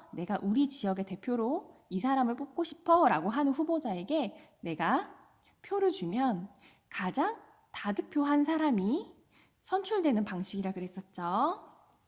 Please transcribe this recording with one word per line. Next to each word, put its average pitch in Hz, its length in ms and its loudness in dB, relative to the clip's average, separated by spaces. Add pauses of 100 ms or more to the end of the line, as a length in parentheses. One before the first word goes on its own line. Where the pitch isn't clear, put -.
(120)
내가 180 300 -4
우리 240 260 2
지역의 190 380 -2
대표로 240 680 -4 (140)
이 185 120 -2
사람을 254 360 2
뽑고 285 280 -4
싶어 330 440 4
라고 170 220 2
하는 277 220 2
후보자에게 285 1080 -2
내가 175 540 0 (480)
표를 392 280 2
주면 202 580 -2 (420)
가장 254 460 -2 (360)
다득표한 294 720 0
사람이 302 720 2 (480)
선출되는 370 640 0
방식이라 190 480 -4
그랬었죠. 185 880 -2 (480)